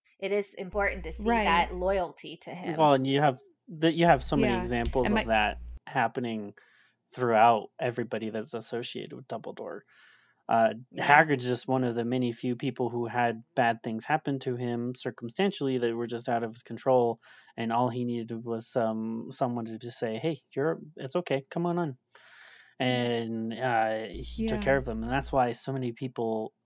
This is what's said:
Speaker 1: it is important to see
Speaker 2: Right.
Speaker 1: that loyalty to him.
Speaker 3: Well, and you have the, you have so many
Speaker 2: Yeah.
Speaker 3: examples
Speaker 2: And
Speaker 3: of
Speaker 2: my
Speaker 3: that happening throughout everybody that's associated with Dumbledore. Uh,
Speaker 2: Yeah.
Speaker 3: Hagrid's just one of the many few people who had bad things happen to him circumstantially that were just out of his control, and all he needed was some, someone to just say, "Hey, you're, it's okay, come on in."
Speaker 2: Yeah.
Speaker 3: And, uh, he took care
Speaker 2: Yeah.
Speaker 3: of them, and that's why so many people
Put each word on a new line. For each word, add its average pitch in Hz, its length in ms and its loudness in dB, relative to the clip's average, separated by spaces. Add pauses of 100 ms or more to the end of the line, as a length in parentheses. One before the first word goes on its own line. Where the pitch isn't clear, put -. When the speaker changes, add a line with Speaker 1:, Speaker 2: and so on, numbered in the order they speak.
(180)
Speaker 1:
it 190 140 -4
is 202 220 -2
important 196 500 -4
to 160 80 -8
see 202 120 -8
Speaker 2:
Right. 226 200 2
Speaker 1:
that 170 300 2
loyalty 180 640 -2
to - 160 -14
him. 175 240 -6
Speaker 3:
Well, 151 160 8
and 131 120 4
you 135 140 4
have 147 180 4 (300)
the, 160 240 2
you 170 140 4
have 160 160 8
so - 140 -2
many 107 180 4
Speaker 2:
Yeah. 92 60 0
Speaker 3:
examples 120 480 2
Speaker 2:
And 208 100 4
Speaker 3:
of 214 80 0
Speaker 2:
my 113 40 2
Speaker 3:
that 107 280 2 (280)
happening 113 680 -2 (580)
throughout 117 560 6 (100)
everybody 113 520 -4
that's 110 240 -8
associated 117 580 -8
with 131 160 -14
Dumbledore. - 520 -10 (720)
Uh, 113 220 4 (160)
Speaker 2:
Yeah. 147 340 6
Speaker 3:
Hagrid's 139 200 0
just 123 220 -2
one 131 160 2
of 120 120 0
the 117 100 -2
many 123 260 0
few 120 260 -4
people 120 340 -2
who 120 160 -4
had 117 360 0 (140)
bad 117 260 2
things 110 220 -6
happen 143 360 -2
to 127 160 -4
him 120 380 -4
circumstantially 131 840 -2
that 117 180 0
were 117 100 -4
just 117 220 -8
out 117 160 0
of 113 80 -6
his - 100 -18
control, 117 580 2 (360)
and 113 160 -2
all 123 160 2
he 120 160 -4
needed 117 400 -6
was 117 240 -6
some, 113 640 -2
someone 120 320 -2
to 113 140 -10
just 117 200 -12
say, 110 200 -4
"Hey, 156 240 -4 (120)
you're, 151 240 -2 (180)
it's - 200 -6
okay, 139 340 -4
come 170 140 -4
on 175 140 0
in." 156 180 -4 (840)
Speaker 2:
Yeah. 127 80 0
Speaker 3:
And, 117 680 0
uh, 110 560 0
he - 360 -6
took 214 140 -2
care 139 140 2
Speaker 2:
Yeah. 139 60 4
Speaker 3:
of 131 40 -6
them, 113 180 -4
and 117 80 -4
that's 135 220 -2
why 127 200 2
so - 200 -6
many 131 200 -4
people 113 600 -4 (140)